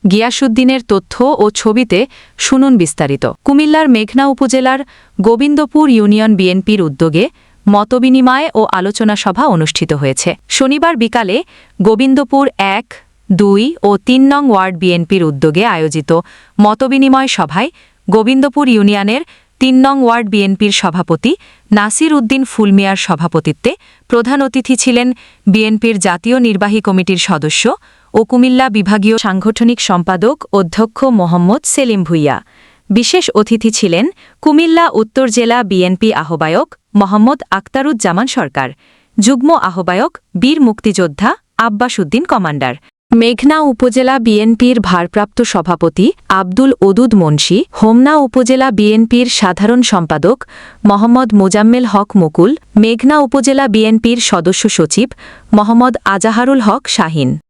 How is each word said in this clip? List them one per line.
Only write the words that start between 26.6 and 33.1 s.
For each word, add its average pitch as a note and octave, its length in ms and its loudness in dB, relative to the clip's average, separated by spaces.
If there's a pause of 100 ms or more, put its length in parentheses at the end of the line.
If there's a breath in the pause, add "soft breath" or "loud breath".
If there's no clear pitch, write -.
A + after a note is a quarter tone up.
কমিটির F#3 480 -2
সদস্য D#3 360 -2 (500 soft breath)
ও G#3+ 100 2
কুমিল্লা B3+ 420 2 (100)
বিভাগীয় G#3 420 0
সাংগঠনিক A3 600 -2 (100)
সম্পাদক F#3 480 -2 (160)
অধ্যক্ষ G3+ 460 -2 (220)
মোহাম্মদ F3 420 0 (100)
সেলিম A3+ 320 -2
ভুইয়া। D3+ 320 -2 (540 soft breath)
বিশেষ A#3+ 340 0 (100)